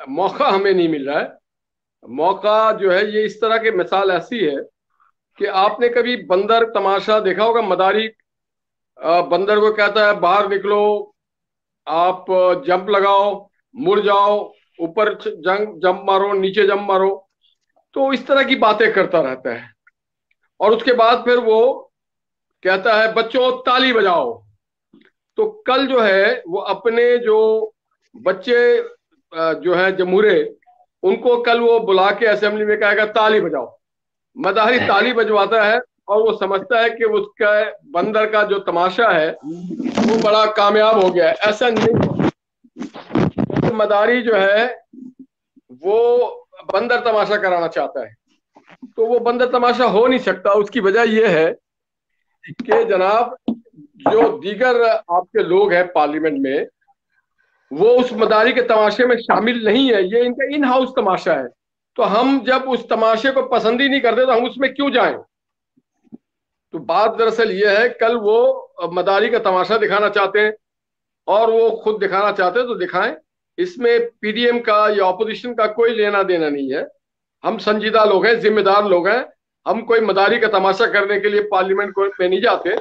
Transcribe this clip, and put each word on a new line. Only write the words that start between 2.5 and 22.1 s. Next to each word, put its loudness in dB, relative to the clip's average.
जो 0
है, 0
ये 0
इस -8
तरह 0
की 0
मिसाल 0
ऐसी -4
है -2
कि -4
आपने 0
कभी 0
बंदर 0
तमाशा 0
देखा 0
होगा, 2
मदारी, 0
अ, 2
बंदर 0
को 2
कहता 2
है, 0
"बाहर 2
निकलो, -2
आप -2
जंप -2
लगाओ, 0
मुड़ 0
जाओ, 0
ऊपर -2
च-, -12
जंप, -4
जंप -2
मारो, 0
नीचे 0
जंप 0
मारो।" -2
तो 0
इस -6
तरह 2
की 0
बातें 2
करता 0
रहता -6
है -16
और 4
उसके 2
बाद 4
फिर 0
वो 0